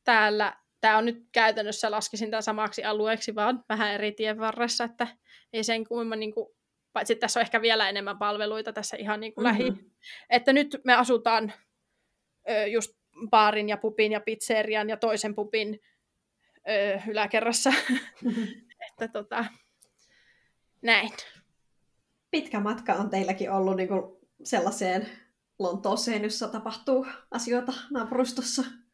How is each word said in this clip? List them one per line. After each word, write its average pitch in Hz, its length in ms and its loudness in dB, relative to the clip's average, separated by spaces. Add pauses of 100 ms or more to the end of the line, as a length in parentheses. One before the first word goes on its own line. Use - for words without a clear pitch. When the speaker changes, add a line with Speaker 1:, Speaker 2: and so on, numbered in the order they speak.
Speaker 1:
täällä, 214 520 4 (240)
tää 220 180 6
on 220 60 4
nyt 233 280 -2
käytännössä, 220 580 2
laskisin 214 400 -4
tän 220 120 -2
samaksi 214 420 -4
alueeksi, 214 500 0
vaan 226 340 0
vähän 214 240 0
eri 208 200 -2
tien 214 260 -2
varressa, 233 460 -2
että 233 220 -4 (460)
ei 220 120 -4
sen 226 200 0
kummemman 226 360 -4
niinku, 214 360 -6 (360)
paitsi - 200 -2
että 226 80 0
tässä - 200 0
on - 20 2
ehkä 226 200 0
vielä 220 260 2
enemmän 202 300 -4
palveluita 214 540 -4
tässä 220 240 -8
ihan 214 240 -4
niinku 220 200 -10
Speaker 2:
Mhm. 240 80 2
Speaker 1:
lähi-, 226 440 0 (380)
että 240 220 6
nyt 294 320 2
me 254 100 6
asutaan, 226 580 2 (960)
ö, 214 160 2
just 214 260 -2 (380)
baarin 214 380 6
ja 208 80 0
pubin 214 360 2
ja 208 80 0
pizzerian 214 680 0
ja 220 80 -2
toisen 214 380 0
pubin, 214 460 -2 (880)
ö, 202 320 0 (100)
yläkerrassa. 226 640 2 (280)
<laughs> - 240 -12
Speaker 2:
Mhm. 233 180 0 (480)
Speaker 1:
Että - 180 -8
tota, 226 360 -6 (1400)
näin. 220 280 2 (1200)
Speaker 2:
Pitkä 302 300 -2
matka 208 340 -2
on 196 160 -2
teilläkin 190 400 -2
ollut 190 260 2
niinku 185 440 -4 (240)
sellaiseen 190 640 0 (500)
Lontooseen, 208 640 -2
jossa 214 260 -4
tapahtuu 254 580 -2 (240)
asioita 240 420 -2 (180)
naapurustossa. 247 720 -2 (320)